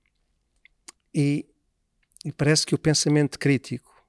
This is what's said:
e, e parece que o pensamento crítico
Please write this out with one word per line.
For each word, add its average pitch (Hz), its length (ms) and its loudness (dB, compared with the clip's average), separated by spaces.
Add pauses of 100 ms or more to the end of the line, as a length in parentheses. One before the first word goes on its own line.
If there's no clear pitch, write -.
(1120)
e, 143 340 -2 (800)
e 147 80 -10
parece 156 340 0
que - 80 -4
o - 40 2
pensamento 147 600 0
crítico - 560 -4 (140)